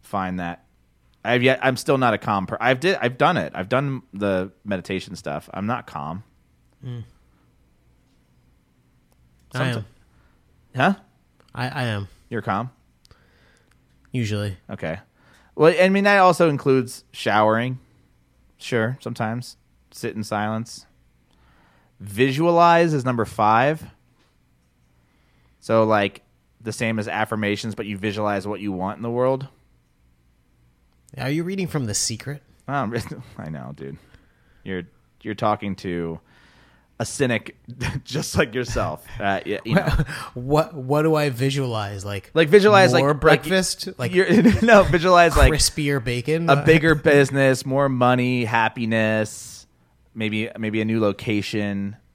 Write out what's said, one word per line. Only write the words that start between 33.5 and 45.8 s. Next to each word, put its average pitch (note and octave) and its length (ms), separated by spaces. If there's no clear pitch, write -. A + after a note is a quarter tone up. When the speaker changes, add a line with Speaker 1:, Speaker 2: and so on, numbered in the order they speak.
Speaker 1:
know, C2+ 240
dude. C#2 240
You're, F#2 220
you're A2 120
talking G#2 420
to E2+ 440
a A2+ 60
cynic A#2+ 520
<laughs> - 240
just - 340
like C3 160
yourself. A2+ 500
Uh, G2 260
y-, G2+ 200
you A2+ 100
know. F#3+ 140
Speaker 2:
<laughs> - 220
What, C#3+ 400
what D3 280
do D#3+ 120
I D3 140
visualize? A#2 800
Like, G2+ 260
Speaker 1:
Like, D#3+ 160
visualize, G3 460
Speaker 2:
more E3+ 140
Speaker 1:
like, - 80
like, C3 40
Speaker 2:
breakfast? F3+ 680
Like, F3+ 160
Speaker 1:
you're, F3+ 160
<laughs> A#3+ 200
no, A3 220
visualize, E3+ 520
like, C#3 160
Speaker 2:
crispier C#3+ 500